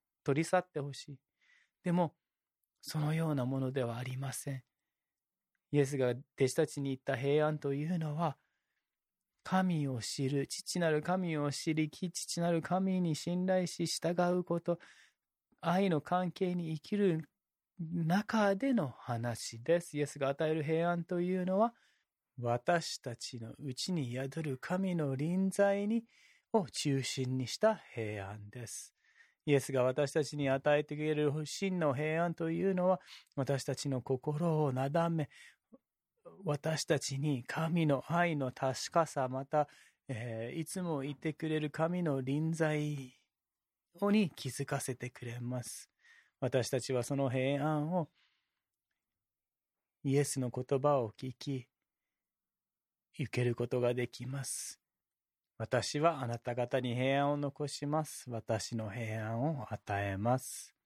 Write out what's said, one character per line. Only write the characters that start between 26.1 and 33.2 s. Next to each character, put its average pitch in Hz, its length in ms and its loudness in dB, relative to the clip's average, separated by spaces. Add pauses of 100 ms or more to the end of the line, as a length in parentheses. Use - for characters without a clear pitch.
を 185 140 2
中 139 320 0
心 127 340 -2
に 127 120 -2
し - 100 -8
た 214 240 2 (140)
平 104 340 -4
安 104 220 -12
で 120 160 -12
す。 - 260 -14 (540)
イ 147 60 6
エ 139 60 6
ス 139 120 -2
が 131 120 2
私 131 280 2
た 156 120 2
ち 147 140 -6
に 139 120 0
与 147 300 4
え 151 40 0
て 151 120 -8
く 151 60 -6
れ 156 140 0
る 147 180 2 (120)
真 185 340 -2
の 147 160 4
平 156 280 0
安 170 120 0
と 165 160 -2
い 170 180 0
う 190 60 2
の 180 120 2
は、 185 140 2 (340)